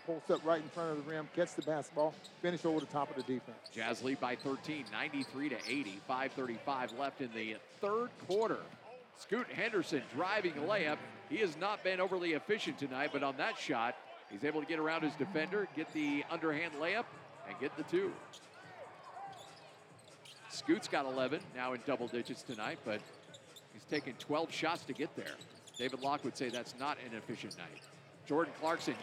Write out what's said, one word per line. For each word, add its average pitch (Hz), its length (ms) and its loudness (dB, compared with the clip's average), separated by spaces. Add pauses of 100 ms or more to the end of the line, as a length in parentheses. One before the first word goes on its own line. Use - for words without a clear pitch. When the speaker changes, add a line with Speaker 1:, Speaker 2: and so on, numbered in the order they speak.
Speaker 1:
post 160 240 -2
up 165 160 4
right 165 160 6
in 160 60 -6
front 165 240 0
of 147 140 0
the 151 40 -6
rim, 156 240 -2
catch 170 220 2
the 165 60 2
basketball, 151 520 2 (280)
finish 175 240 2
over 160 160 6
the 143 60 -2
top 139 220 2
of 156 60 -6
the 131 80 -2
defense. 123 480 -2
Speaker 2:
Jazz 113 320 0
lead 131 160 2
by 123 160 2
thirteen, 139 560 -2
ninety-three 135 560 -2
to 131 80 0 (140)
eighty, 107 360 -2
five 131 280 0
thirty-five 127 680 -2
left 139 220 -2
in 123 120 -4
the 110 220 -2 (240)
third 220 300 2 (180)
quarter. 190 320 4 (560)
Scoot 226 320 0
Henderson 165 560 2 (100)
driving 180 380 4
layup. 156 460 2 (320)
He 156 80 0
has 190 180 4
not 196 260 0
been 185 200 4
overly 180 320 4
efficient 165 440 2
tonight, 139 360 0
but 139 100 2
on 135 140 2
that 214 200 2
shot, 123 380 2 (340)
he's 104 140 -4
able 151 160 4
to 143 80 -2
get 160 120 2
around 160 240 4
his 147 100 4
defender, 175 600 2
get 156 200 -4
the 147 360 2
underhand 160 440 2
layup, 175 320 2 (420)
and 101 140 -8
get 143 160 0
the 151 60 -2
two. 175 280 4 (2500)
Scoot's - 400 2
got 151 160 4
eleven, 131 340 2 (160)
now 127 160 0
in 123 140 -2
double 123 240 2
digits 120 340 -2
tonight, 127 400 -4
but 107 160 0 (720)
he's - 140 -18
taken 147 300 -2
twelve 156 360 0
shots 165 320 2
to - 80 -6
get 135 240 -2
there. 90 200 -6 (420)
David 127 240 -2
Locke 139 240 2
would 117 100 0
say 131 140 -2
that's 117 280 -4
not 139 200 0 (120)
an 113 80 -6
efficient 107 400 -6
night. 82 240 -12 (460)
Jordan 151 320 4
Clarkson, 160 440 2